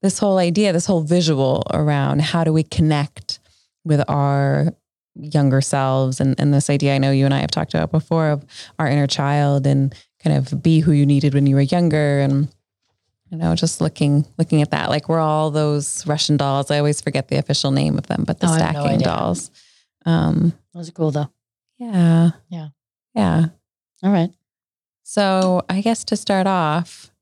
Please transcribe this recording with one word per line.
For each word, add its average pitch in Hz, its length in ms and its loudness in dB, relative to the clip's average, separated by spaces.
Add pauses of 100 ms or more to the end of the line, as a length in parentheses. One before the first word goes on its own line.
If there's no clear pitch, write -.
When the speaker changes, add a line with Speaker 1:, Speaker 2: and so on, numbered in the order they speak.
Speaker 1:
this 196 180 0
whole 196 200 2
idea, 180 340 2
this 165 140 0
whole 175 160 2
visual 151 680 0
around 143 520 0
how 165 220 0
do 160 80 2
we 156 100 2
connect - 760 -2 (440)
with 147 240 2
our 143 640 0 (440)
younger 139 440 2
selves, 135 580 0
and, 135 220 0
and 143 140 2
this 139 160 0
idea 139 240 0
I 139 40 0
know 135 120 0
you 135 160 2
and 139 80 2
I 139 60 -2
have - 100 -2
talked - 240 -4
about - 160 -2
before 160 400 0
of 143 120 -4 (360)
our 156 100 -2
inner 143 180 0
child 143 600 0
and 139 280 0 (280)
kind 156 140 2
of 135 260 -4
be 160 180 4
who 156 120 2
you 143 120 4
needed 143 300 2
when 139 120 2
you 135 100 4
were 139 60 4
younger, 151 580 0
and, 139 280 0 (840)
you 165 80 -10
know, 165 160 0
just 170 260 -2
looking, 151 460 0 (120)
looking 160 240 0
at 147 100 -2
that, 147 180 -2
like, 151 180 -4
we're 165 120 0
all 156 300 0
those 147 560 -4
Russian 151 300 0
dolls. 139 340 -2
I 147 80 0
always 147 220 0
forget 139 280 -4
the 139 80 -2
official 143 340 -2
name 143 280 0
of 156 80 -8
them, - 180 -4
but - 160 -6
the 180 60 -2
Speaker 2:
Oh, 170 60 2
I 160 80 2
have 160 140 0
no 143 60 -6
Speaker 1:
stacking 143 160 0
Speaker 2:
idea. - 100 0
Speaker 1:
dolls. - 440 -4 (560)
Um, 165 460 0 (220)
Speaker 2:
Those 170 160 -14
are - 20 -20
cool 156 180 -2
though. 143 200 -4 (480)
Speaker 1:
Yeah. 170 520 2 (180)
Speaker 2:
Yeah. 160 200 -14 (460)
Speaker 1:
Yeah. 170 320 2 (560)
Speaker 2:
All 190 100 2
right. 175 180 2 (720)
Speaker 1:
So 190 640 0
I 185 120 -2
guess 226 240 -2
to - 120 -4
start 190 300 0
off 175 640 -2 (120)